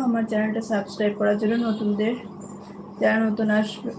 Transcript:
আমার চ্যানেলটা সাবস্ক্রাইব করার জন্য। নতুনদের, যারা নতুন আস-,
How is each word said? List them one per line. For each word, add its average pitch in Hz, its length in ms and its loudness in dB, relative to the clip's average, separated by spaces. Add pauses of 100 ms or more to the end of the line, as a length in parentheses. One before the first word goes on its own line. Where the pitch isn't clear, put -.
আমার 226 220 2
চ্যানেলটা 214 400 0
সাবস্ক্রাইব 208 480 0
করার 208 200 4
জন্য। 220 160 2 (140)
নতুনদের, 214 460 0 (880)
যারা 214 260 4
নতুন 214 240 2
আস-, 214 380 0 (100)